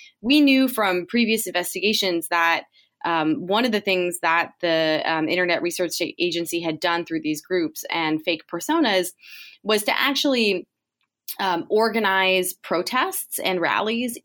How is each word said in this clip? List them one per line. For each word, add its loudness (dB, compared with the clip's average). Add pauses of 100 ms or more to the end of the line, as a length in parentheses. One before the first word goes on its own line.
(220)
We 4
knew 6
from 0
previous 0
investigations -2
that, 2 (380)
um, 0
one 2
of 0
the 0
things -2
that 0 (100)
the, 2
um, 0
Internet 0
Research -2
A-, -4
Agency -2
had -4
done 0
through -4
these -4
groups -4
and -2
fake -2
personas 0 (540)
was 0
to -2
actually, 0 (720)
um, -2
organize 2
protests -2
and -2
rallies -2